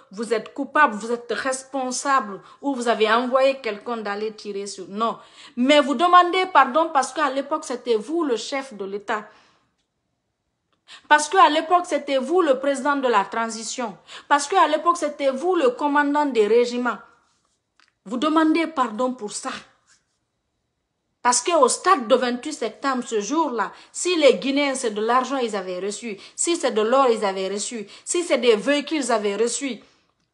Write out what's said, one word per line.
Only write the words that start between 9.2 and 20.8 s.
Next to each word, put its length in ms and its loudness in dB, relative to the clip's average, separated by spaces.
Parce 200 4
qu'à 200 8
l'époque, 380 2
c'était 320 -2
vous 240 2
le 180 2
président 340 0
de 140 -2
la 160 4
transition. 760 -8
Parce 180 2
qu'à 220 4
l'époque, 300 0
c'était 340 -2
vous 240 -2
le 140 2
commandant 560 0
des 200 2
régiments. 520 0
Vous 140 -8
demandez 500 2
pardon 440 -2
pour 200 -12
ça. 180 -10